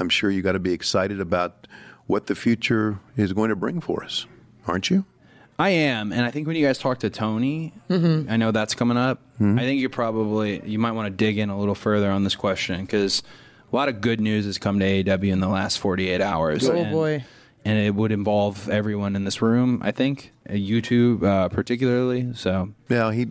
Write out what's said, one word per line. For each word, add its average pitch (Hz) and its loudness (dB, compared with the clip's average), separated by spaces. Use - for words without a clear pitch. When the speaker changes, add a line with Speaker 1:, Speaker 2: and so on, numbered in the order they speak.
Speaker 1:
I'm 92 -2
sure - 0
you 98 0
gotta 95 0
be 90 -2
excited 98 -2
about 87 -4
what 98 0
the - -2
future 110 0
is 104 2
going 110 2
to 104 0
bring 123 -4
for - -4
us, - -8
aren't - 0
you? 190 2
Speaker 2:
I 180 2
am, 131 0
and 120 0
I 120 -2
think 147 -6
when 165 -2
you 160 2
guys 135 2
talk 127 -2
to 107 -2
Tony, 127 -2
Speaker 3:
Mm-hmm. 165 2
Speaker 2:
I 113 0
know 113 2
that's 107 0
coming 120 2
up. 127 0
Speaker 1:
Mm-hmm. 104 4
Speaker 2:
I 117 -2
think 135 0
you 127 0
probably, 107 -2
you 107 -4
might 113 0
wanna 110 -4
dig 104 0
in 104 -2
a 98 -6
little 101 0
further 104 2
on 98 2
this 98 0
question, 95 -4
'cause 101 0
a 117 0
lot 139 2
of 113 -4
good 113 0
news 107 2
has 98 -4
come 101 0
to 98 2
A 98 2
E - 2
W 95 2
in 92 2
the 95 0
last 95 -2
forty-eight 92 0
hours. 80 0
Speaker 3:
Oh, 123 2
Speaker 2:
And, 170 -2
Speaker 3:
boy. 156 -2
Speaker 2:
and 107 0
it 104 2
would 107 0
involve 101 0
everyone 104 -2
in 98 -2
this - -4
room, 120 2
I 104 0
think, 135 -2
uh, - -6
you 101 0
two, 120 4
uh, 95 4
particularly. 123 0
So 95 -2
Speaker 1:
Yeah, 113 2
he, 117 0